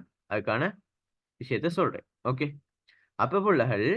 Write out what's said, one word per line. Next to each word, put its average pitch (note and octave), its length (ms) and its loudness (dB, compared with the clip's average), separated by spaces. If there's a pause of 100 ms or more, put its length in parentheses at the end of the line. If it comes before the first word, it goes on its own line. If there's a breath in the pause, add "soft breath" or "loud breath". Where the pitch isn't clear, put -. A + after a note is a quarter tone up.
(320)
அதுக்கான G#2+ 300 -2 (760)
விஷயத்தை B2+ 300 -2
சொல்றேன். E3 360 -2 (220)
ஓகே, C3 180 -2 (680 soft breath)
அப்ப B2+ 260 2
புள்ளகள் B2 460 2 (100)